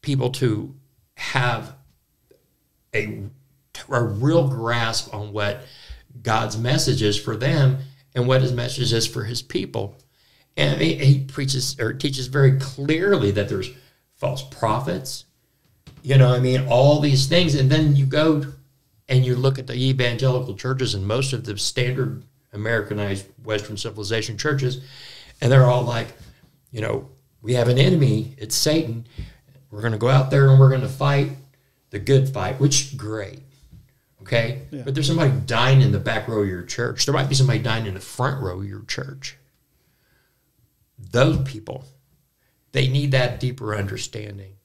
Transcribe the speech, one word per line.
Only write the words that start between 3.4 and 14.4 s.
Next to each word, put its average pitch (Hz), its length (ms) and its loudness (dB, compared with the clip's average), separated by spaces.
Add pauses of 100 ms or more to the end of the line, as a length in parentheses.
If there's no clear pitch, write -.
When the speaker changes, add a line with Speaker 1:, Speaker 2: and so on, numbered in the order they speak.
Speaker 1:
a 185 140 2
real 139 440 2
grasp 117 680 -4
on 107 200 -10
what 101 280 -4 (600)
God's 113 360 -2
message 117 440 0
is 104 180 0
for 110 160 -6
them 135 420 2 (380)
and 123 120 0
what 131 140 4
his 120 120 0
message 120 400 -2
is 113 140 0
for 110 160 -6
his 117 180 -8
people. - 560 -6 (580)
And - 240 0
he, 160 160 2
he 139 300 4
preaches 131 540 -6
or 117 140 -4
teaches 135 340 -6
very 135 320 4
clearly 156 720 0
that 104 180 -2
there's 95 200 -4 (460)
false - 280 -6